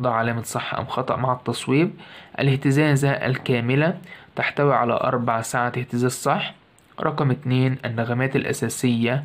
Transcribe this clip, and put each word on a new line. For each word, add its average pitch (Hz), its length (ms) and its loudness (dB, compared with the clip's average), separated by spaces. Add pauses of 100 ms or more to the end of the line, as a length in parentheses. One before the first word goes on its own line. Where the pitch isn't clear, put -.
ضع 123 120 0
علامة 117 280 0
صح - 340 -6
أم 120 100 -4
خطأ 131 300 -2
مع 127 180 0
التصويب. 131 580 0 (480)
الاهتزازة 139 720 4
الكاملة 131 880 0 (380)
تحتوي 143 400 2
على 117 180 2
أربع 120 480 0
ساعات 120 360 -2
اهتزاز، 123 340 0
صح؟ 143 420 -2 (480)
رقم 147 300 0
اتنين، 127 540 0
النغمات 120 500 -2
الأساسية 127 880 0